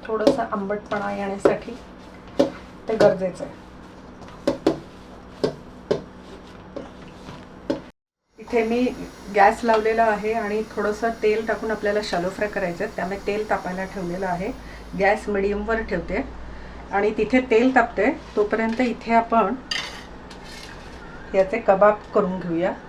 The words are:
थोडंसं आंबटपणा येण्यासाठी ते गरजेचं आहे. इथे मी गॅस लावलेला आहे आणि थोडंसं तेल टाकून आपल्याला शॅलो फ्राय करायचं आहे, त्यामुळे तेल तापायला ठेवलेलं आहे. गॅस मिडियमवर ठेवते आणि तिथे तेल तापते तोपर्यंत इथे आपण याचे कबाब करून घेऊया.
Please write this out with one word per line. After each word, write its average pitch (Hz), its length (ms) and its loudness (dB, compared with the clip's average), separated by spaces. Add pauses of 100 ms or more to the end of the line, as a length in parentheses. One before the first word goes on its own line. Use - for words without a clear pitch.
थोडंसं 214 360 4
आंबटपणा 202 680 -4
येण्यासाठी 202 640 0 (1080)
ते 220 80 0
गरजेचं 185 480 0
आहे. - 100 -14 (4000)
इथे 226 300 2
मी 247 180 4 (480)
गॅस 202 300 8
लावलेला 220 400 4
आहे 214 280 2
आणि 220 300 0
थोडंसं 214 480 0 (120)
तेल 214 240 2
टाकून 220 240 -2
आपल्याला 208 340 0
शॅलो 175 240 0
फ्राय 208 200 -2
करायचं 185 360 -2
आहे, 220 120 -6
त्यामुळे 185 300 -4
तेल 208 240 -2
तापायला 190 340 -2
ठेवलेलं 185 420 -4
आहे. 185 260 -2 (460)
गॅस 202 300 2
मिडियमवर 208 540 0
ठेवते 190 460 -4 (640)
आणि 202 240 4
तिथे 226 240 4
तेल 254 340 6
तापते 269 460 4 (160)
तोपर्यंत 226 440 2
इथे 233 340 0
आपण 226 400 4 (1800)
याचे 190 320 4
कबाब 208 280 8 (200)
करून 185 260 2
घेऊया. 170 320 0 (160)